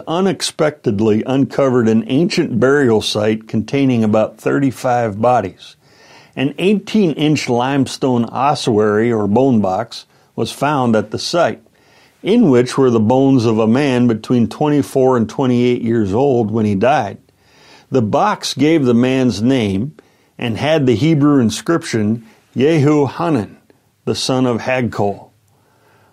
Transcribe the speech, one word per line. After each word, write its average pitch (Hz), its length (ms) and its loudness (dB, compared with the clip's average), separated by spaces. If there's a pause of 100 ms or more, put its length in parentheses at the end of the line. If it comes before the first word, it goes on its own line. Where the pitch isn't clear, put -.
unexpectedly 147 1200 -2
uncovered 131 600 0
an 110 180 2
ancient 135 540 -2
burial 127 400 2
site 110 480 -4
containing 123 560 -2
about 107 320 0
thirty-five 123 840 -2
bodies. 117 520 -2 (640)
An 139 220 -4
eighteen-inch 170 920 0
limestone 127 800 0
ossuary, 113 840 0
or 107 160 0
bone 117 360 2
box, 98 420 -6 (320)
was 113 160 -4
found 135 420 0
at 107 180 -2
the 110 60 -6
site, 147 440 -2 (600)
in 214 280 2
which 123 260 2
were 131 140 4
the 117 100 2
bones 131 460 2
of 110 120 2
a 113 80 2
man 123 400 2
between 117 400 0
twenty-four 135 680 0
and 110 120 0
twenty-eight 123 540 0
years 113 320 -2
old 120 360 0
when 110 140 -2
he 104 100 0
died. 110 440 0 (720)
The 127 120 2
box 170 520 -2
gave 147 300 2
the 123 100 2
man's 123 480 0
name 117 540 -2 (420)
and 117 180 -6
had 147 300 0
the 123 80 4
Hebrew 143 460 2
inscription, 117 840 -2 (300)
Yehu 143 560 2
Hanan, 143 460 -4 (480)
the 117 100 -4
son 127 320 -2
of 117 140 -2
Hagkol. 113 720 -4 (840)